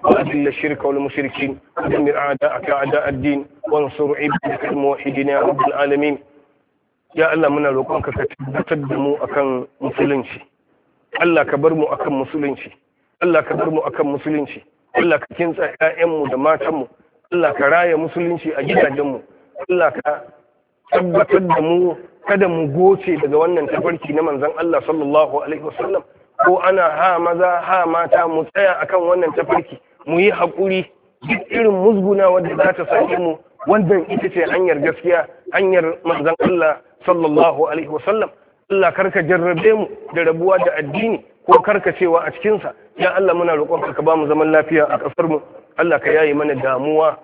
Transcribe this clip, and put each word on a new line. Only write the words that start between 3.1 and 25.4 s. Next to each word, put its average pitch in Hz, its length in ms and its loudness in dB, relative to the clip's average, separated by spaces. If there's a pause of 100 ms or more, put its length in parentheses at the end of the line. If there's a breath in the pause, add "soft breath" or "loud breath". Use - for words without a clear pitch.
وانصر 147 380 0 (120)
عبادك 151 440 -4
الموحدين 139 640 -2
يا - 120 0
رب - 260 0
العالمين. 143 500 0 (960)
Ya 156 180 2
Allah, 156 160 2
muna 143 240 0
roƙonka 131 400 -4
ka 214 100 -4 (140)
tabbatar 143 480 -6
da 147 120 -6
mu 143 200 -2
akan 131 480 -2 (160)
musulunci. 139 560 -2 (840)
Allah, 165 260 2
ka 143 120 -2
bar 160 160 2
mu - 160 0
akan 143 320 -4
musulunci. 139 480 -6 (520)
Allah, 165 220 2
ka 160 140 -4
bar 170 160 -2
mu 156 80 0
akan 147 340 -4
musulunci. 147 460 -6 (320)
Allah, 165 260 2
ka - 60 -10 (100)
kintsa 165 460 -4
ƴaƴanmu 160 480 0
da 127 80 -4
matanmu. 147 480 -2 (480)
Allah, 165 240 2
ka 151 100 0
raya 170 300 4
musulunci 165 580 -4
a 143 60 -4
gidajenmu. 143 580 0 (500)
Allah, 170 220 2
ka 151 300 -6 (720)
tabbatar - 560 2
da - 120 2
mu, 175 360 2 (320)
kada 196 180 4
mu 165 200 -2 (100)
goce 185 400 4
daga 147 240 0
wannan 165 320 0
tafarki 160 400 -4
na 156 80 2
manzon 147 400 -2
Allah 165 240 0
sallallahu 151 580 0